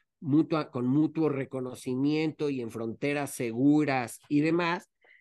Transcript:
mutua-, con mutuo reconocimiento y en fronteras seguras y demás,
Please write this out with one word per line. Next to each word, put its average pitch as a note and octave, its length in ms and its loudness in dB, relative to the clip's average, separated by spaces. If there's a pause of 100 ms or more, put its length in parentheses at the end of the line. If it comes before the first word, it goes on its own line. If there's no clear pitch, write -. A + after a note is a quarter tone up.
(200)
mutua-, D#3 520 0
con B2 160 -2
mutuo D3+ 420 2
reconocimiento C3+ 1200 -2
y C3 120 -4
en A2+ 100 -6
fronteras C#3 640 -4
seguras C3 840 2 (100)
y D3 100 2
demás, E3+ 500 0 (320)